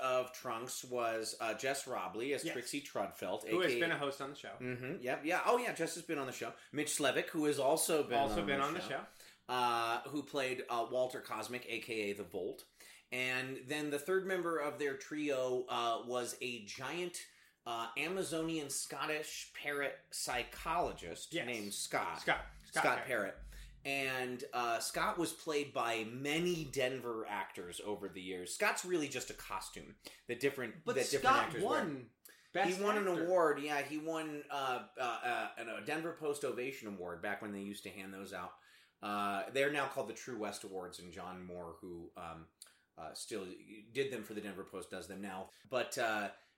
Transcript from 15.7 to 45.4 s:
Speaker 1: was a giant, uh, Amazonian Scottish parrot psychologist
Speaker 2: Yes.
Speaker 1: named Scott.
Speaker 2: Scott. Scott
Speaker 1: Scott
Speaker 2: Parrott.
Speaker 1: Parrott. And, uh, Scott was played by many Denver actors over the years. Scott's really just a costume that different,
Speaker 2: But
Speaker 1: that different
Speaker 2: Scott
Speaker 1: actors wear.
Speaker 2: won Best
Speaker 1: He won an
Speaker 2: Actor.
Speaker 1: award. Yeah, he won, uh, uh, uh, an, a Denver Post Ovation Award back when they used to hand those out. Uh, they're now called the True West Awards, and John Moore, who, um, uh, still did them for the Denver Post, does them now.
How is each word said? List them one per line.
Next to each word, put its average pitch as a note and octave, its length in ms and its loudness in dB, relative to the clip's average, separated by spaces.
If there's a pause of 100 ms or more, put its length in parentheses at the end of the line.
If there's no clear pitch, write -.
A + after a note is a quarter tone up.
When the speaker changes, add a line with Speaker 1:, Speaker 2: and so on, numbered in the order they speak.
Speaker 1:
was A#2+ 340 0
a A#2+ 240 -4
giant, D#3 540 -4 (480)
uh, A#2 220 0 (100)
Amazonian D#3+ 720 0
Scottish D3+ 800 -2 (120)
parrot C#3+ 320 0 (160)
psychologist B2 1200 -2
Speaker 2:
Yes. D#3+ 120 0
Speaker 1:
named G#2+ 280 -2
Scott. A2 480 -2
Speaker 2:
Scott. D3+ 180 4 (300)
Scott D#3 120 2
Speaker 1:
Scott C3 140 6 (100)
Speaker 2:
Parrott. - 0 -
Speaker 1:
Parrott. G#2+ 300 0 (480)
And, C3 600 0 (100)
uh, A#2 240 4
Scott F3 400 2
was D#3+ 140 2
played C#3+ 420 0
by A#2 360 2
many D#3 640 2
Denver B2 560 0
actors F#2+ 560 -6
over G2 240 -2
the F2+ 120 -8
years. F2+ 340 -4
Scott's G#3 300 2
really E3 240 2
just - 220 -4
a C3+ 40 -10
costume E2+ 600 -8 (320)
that A#2+ 100 -2
different, B2+ 360 0 (100)
Speaker 2:
But A#3+ 100 0
Speaker 1:
that B2 160 2
different B3+ 260 8
Speaker 2:
Scott - 100 4
Speaker 1:
actors - 180 -2
wear. C#4+ 160 4
Speaker 2:
won C#3 260 -2 (460)
Best F#3 240 4
Speaker 1:
He G3 80 0
won G#3+ 140 4
an G3 100 2
Speaker 2:
Actor. E3 160 2
Speaker 1:
award. E3 360 8
Yeah, D3 220 2
he D3 160 -4
won, D#3 520 -2
uh, C3+ 300 0 (200)
uh, - 20 2
uh, A#2 460 0 (100)
an, A2+ 100 -6
a G#2+ 160 -4
Denver D#3+ 360 -2
Post D3 240 0
Ovation B2+ 440 -2
Award F2 340 -6
back G2+ 200 -2
when G#2+ 80 -4
they G2+ 100 -4
used G2+ 240 -6
to G2+ 60 -8
hand F#2+ 240 -10
those F#2+ 180 -10
out. F#2 200 -6 (500)
Uh, G2+ 400 2 (100)
they're C#3 200 4
now C#3+ 140 2
called B2 220 -4
the A#2 60 -8
True A#2+ 240 -8
West G#2 240 -4
Awards, F#2 380 -8
and F2 120 -14
John F2+ 320 -8
Moore, F2 360 -10
who, E2+ 360 -10
um, E2 300 -10 (520)
uh, D#2+ 160 -8
still G2 320 -4 (480)
did C3+ 180 2
them A2 100 -4
for G#2+ 120 -8
the G#2 60 -4
Denver G2 300 -6
Post, F#2 200 -8
does F2+ 180 -8
them F#2+ 140 -8
now. F#2+ 260 -6 (220)